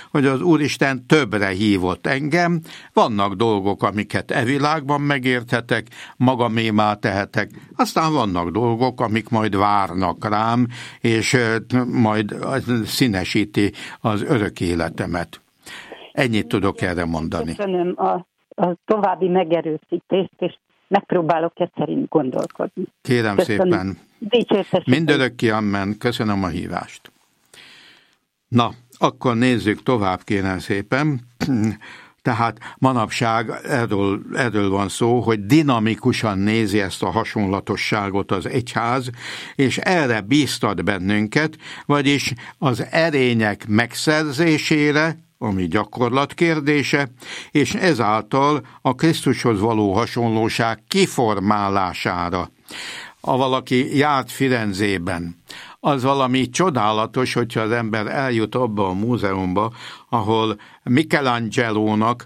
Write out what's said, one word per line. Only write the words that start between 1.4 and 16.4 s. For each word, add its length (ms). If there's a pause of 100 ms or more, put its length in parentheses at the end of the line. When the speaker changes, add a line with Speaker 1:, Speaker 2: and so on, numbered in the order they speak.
Speaker 1:
hívott 580
engem, 540 (320)
vannak 420
dolgok, 480
amiket 480
e 140
világban 560
megérthetek, 840 (300)
magamémá 800
tehetek, 560 (260)
aztán 360
vannak 380
dolgok, 500
amik 280
majd 280
várnak 720
rám, 380 (340)
és, 320
ö, 240 (280)
majd 520 (480)
színesíti 880 (280)
az 220
örök 380
életemet. 800 (720)
Ennyit 340